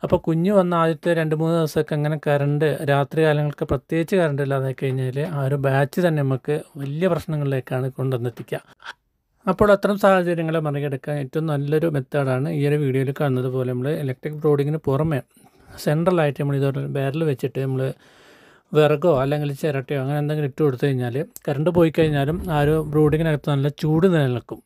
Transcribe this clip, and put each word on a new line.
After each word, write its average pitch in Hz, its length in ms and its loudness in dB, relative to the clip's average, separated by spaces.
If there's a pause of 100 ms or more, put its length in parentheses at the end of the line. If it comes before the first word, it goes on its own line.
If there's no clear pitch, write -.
അപ്പോൾ 180 200 2
കുഞ്ഞ് 165 320 0
വന്ന 180 240 4
ആദ്യത്തെ 165 380 0
രണ്ട് 156 220 0
മൂന്ന് 165 180 0
ദിവസമൊക്കെ 160 400 -2
അങ്ങനെ 151 260 -2
കറണ്ട്, 147 420 2 (240)
രാത്രി 143 360 2
കാലങ്ങൾക്ക് 147 440 0
പ്രത്യേകിച്ച് 160 500 -2
കറണ്ട് 147 240 0
ഇല്ലാതായി 135 360 -2
കഴിഞ്ഞാൽ 131 380 -2 (180)
ആ - 100 -4
ഒരു 139 100 0 (100)
ബാച്ച് 139 400 2
തന്നെ 156 160 2
നമുക്ക് 135 320 -2 (260)
വലിയ 147 320 -2
പ്രശ്നങ്ങളിലേക്കാണ് 139 760 -4 (120)
കൊണ്ടുവന്നെത്തിക്കുക. 123 640 -4 (920)
അപ്പോൾ 208 240 4
അത്തരം 196 260 0
സാഹചര്യങ്ങളെ 170 640 2
മറികടക്കാൻ 143 560 -4
ഏറ്റവും 156 300 -4
നല്ലൊരു 147 440 0
മെത്തേഡാണ് 135 640 0
ഈ - 20 0 (100)
ഒരു 151 120 2
വീഡിയോയിൽ 135 380 0
കാണുന്നത് 131 340 0
പോലെ 127 200 -2
നമ്മൾ 123 140 -4 (140)
ഇലക്ട്രിക് 147 400 -6
ബ്രോഡിങ്ങിന് 147 460 2
പുറമെ 143 320 0 (680)
സെൻട്രലായിട്ട് 160 560 2
നമ്മൾ 143 180 0
ഇതുപോലെ 139 380 -2
ബാരൽ 139 320 -2
വെച്ചിട്ട് 131 360 -4
നമ്മൾ 131 160 -2 (1000)
വിറകോ 151 420 4
അല്ലെങ്കിൽ 143 400 -2
ചിരട്ടയോ 143 420 -2
അങ്ങനെ 147 200 -2
എന്തെങ്കിലും 147 280 -2
ഇട്ട് - 140 -6
കൊടുത്തു 127 220 0
കഴിഞ്ഞാൽ 123 300 -2 (300)
കറണ്ട് 156 320 0
പോയി 165 100 6 (100)
കഴിഞ്ഞാലും 151 380 0 (160)
ആ 147 120 2
ഒരു 156 100 2 (160)
ബ്രൂഡിങ്ങിനകത്ത് 151 640 2
നല്ല 139 140 0 (140)
ചൂട് 165 320 4
നിലനിൽക്കും. 123 520 -2